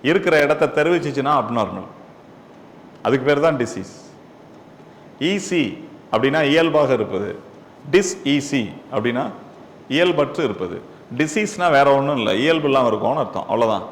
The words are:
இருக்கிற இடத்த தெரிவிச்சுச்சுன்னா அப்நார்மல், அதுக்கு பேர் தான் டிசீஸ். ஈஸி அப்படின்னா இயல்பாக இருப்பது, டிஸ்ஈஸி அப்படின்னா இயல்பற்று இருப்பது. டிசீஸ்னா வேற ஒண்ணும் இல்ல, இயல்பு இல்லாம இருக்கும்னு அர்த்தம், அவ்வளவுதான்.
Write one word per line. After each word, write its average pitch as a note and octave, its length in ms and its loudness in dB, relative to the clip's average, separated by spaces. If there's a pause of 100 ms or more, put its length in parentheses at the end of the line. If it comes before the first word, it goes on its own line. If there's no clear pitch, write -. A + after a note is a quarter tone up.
இருக்கிற F3 320 2 (100)
இடத்த D3 320 2
தெரிவிச்சுச்சுன்னா D3 640 0
அப்நார்மல், G#2 480 -4 (1120)
அதுக்கு B2+ 240 0
பேர் D3 200 2
தான் D3 160 0
டிசீஸ். F#2+ 320 -8 (1400)
ஈஸி F#3 320 -2 (500)
அப்படின்னா C3+ 280 2 (120)
இயல்பாக D3+ 400 4
இருப்பது, G2 360 -2 (640)
டிஸ்ஈஸி C#3+ 720 0 (300)
அப்படின்னா A#2+ 340 -2 (640)
இயல்பற்று D3+ 560 0
இருப்பது. F#2 320 -6 (400)
டிசீஸ்னா F3+ 540 -2
வேற C#3 240 6
ஒண்ணும் C#3 260 0
இல்ல, G#2+ 140 0
இயல்பு D3 360 2
இல்லாம C3 200 4
இருக்கும்னு A#2+ 340 0
அர்த்தம், - 240 -8
அவ்வளவுதான். A2 440 0